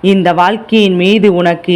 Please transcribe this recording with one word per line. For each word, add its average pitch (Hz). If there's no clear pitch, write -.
இந்த 190
வாழ்க்கையின் 202
மீது 208
உனக்கு 170